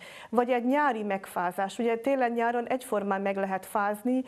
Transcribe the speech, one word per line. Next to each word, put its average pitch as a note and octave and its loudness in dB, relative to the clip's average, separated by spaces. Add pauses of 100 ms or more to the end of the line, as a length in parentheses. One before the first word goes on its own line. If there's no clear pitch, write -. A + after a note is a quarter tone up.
(300)
vagy A#3+ 2
egy A#3+ 2
nyári C4 2
megfázás. G3 -2
Ugye A#3 2
télen-nyáron A#3+ 0
egyformán G3+ 0
meg G3 -2
lehet F#3+ -2
fázni, G#3+ 0